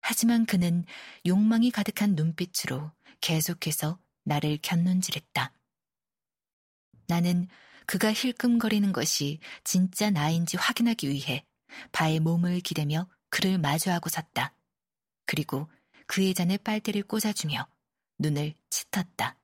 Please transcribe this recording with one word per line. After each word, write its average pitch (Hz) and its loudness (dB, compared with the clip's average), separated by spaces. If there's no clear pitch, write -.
하지만 233 2
그는 175 2
욕망이 220 4
가득한 208 0
눈빛으로 156 -2
계속해서 160 -2
나를 151 0
곁눈질했다. 175 -2
나는 175 2
그가 214 2
힐끔거리는 220 2
것이 147 -2
진짜 185 2
나인지 165 0
확인하기 233 0
위해 139 -4
바에 160 2
몸을 170 2
기대며 160 -4
그를 190 0
마주하고 165 0
섰다. - -6
그리고 147 -4
그의 190 0
잔에 185 0
빨대를 214 -4
꽂아주며 214 -4
눈을 151 0
치텄다. - -6